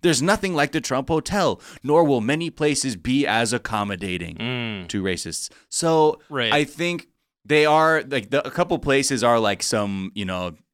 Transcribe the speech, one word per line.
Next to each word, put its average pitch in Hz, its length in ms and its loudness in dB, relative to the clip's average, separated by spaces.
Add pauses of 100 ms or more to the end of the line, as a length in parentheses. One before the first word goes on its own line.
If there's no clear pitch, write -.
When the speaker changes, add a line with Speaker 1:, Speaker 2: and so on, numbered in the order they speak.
Speaker 1:
There's 151 200 2
nothing 190 320 0
like 147 180 0
the 160 80 0
Trump 135 280 -4
Hotel, 160 520 0 (220)
nor 151 220 4
will 139 180 4
many 156 280 -2
places 139 460 -2
be 127 300 0
as 113 260 0
accommodating 95 840 -4
Speaker 2:
Mm. 113 520 -8
Speaker 1:
to 101 140 -4
racists." 87 480 -6 (180)
So 160 520 2 (100)
Speaker 2:
Right. 123 220 -2
Speaker 1:
I 147 120 2
think 170 440 -6 (360)
they 151 220 4
are, 156 420 4
like, 127 220 -4
the, 139 160 0
a 131 40 -8
couple 175 280 0
places 135 440 0
are, 120 160 6
like, 104 240 0
some, 98 520 -2
you 104 100 -6
know 90 300 -6 (200)